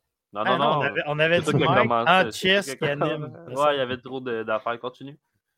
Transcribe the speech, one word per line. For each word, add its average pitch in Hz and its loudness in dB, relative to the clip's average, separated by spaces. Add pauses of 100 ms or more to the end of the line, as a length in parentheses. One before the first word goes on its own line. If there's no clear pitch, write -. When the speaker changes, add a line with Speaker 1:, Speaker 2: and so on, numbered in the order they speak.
(340)
Speaker 1:
Non, 104 -4
Speaker 2:
Ah, 127 2
Speaker 1:
non, 127 2
Speaker 2:
non, 143 2
Speaker 1:
non. 151 2
Speaker 2:
on 143 0
avait, 143 -2
on 151 -2
avait 160 2
Speaker 1:
C'est 156 -2
Speaker 2:
dit 151 0
Speaker 1:
toi 143 4
qui 151 4
a 156 4
Speaker 2:
Mike 175 4
Speaker 1:
commencé, 117 2
Speaker 2:
en 110 4
Speaker 1:
c'est - -10
Speaker 2:
chess 190 2
Speaker 1:
toi 135 -6
qui - -8
a 143 0
Speaker 2:
qui 143 -4
anime. 151 -4
Speaker 1:
commencé. 127 -6
Ouais, 147 4
il - -2
y 135 0
avait 127 -4
trop 131 -10
de, 117 -4
d'affaires. 113 -4
Continue. 135 -12 (400)